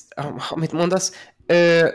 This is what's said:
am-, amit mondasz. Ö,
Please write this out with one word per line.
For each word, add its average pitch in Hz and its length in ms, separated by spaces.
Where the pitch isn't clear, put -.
am-, 143 280
amit 160 220
mondasz. 175 600
Ö, 170 500